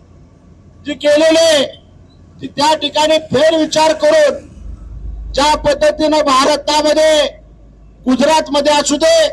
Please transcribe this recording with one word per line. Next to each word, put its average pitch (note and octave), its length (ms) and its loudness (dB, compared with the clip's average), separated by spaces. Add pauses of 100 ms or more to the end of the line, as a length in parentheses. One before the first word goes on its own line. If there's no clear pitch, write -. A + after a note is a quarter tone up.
(880)
जी D4 80 -8
केलेली D#4 440 2
आहे D#4+ 260 2 (760)
ती - 60 -14
त्या D4 280 0
ठिकाणी D4+ 440 -2
फेरविचार D#4 760 0 (120)
करून D4+ 360 2 (920)
ज्या D4+ 240 0
पद्धतीनं D4+ 640 0
भारतामध्ये D4 1080 0 (760)
गुजरातमध्ये C#4+ 680 0
असू D4 240 0
दे E4 360 2